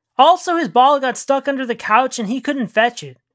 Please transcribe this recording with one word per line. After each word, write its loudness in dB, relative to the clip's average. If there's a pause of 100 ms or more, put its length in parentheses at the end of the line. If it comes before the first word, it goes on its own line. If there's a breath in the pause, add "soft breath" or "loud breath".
(180)
Also, 4
his -4
ball 4
got -4
stuck -2
under -6
the -6
couch -2
and -6
he -6
couldn't -4
fetch -2
it. -18 (180)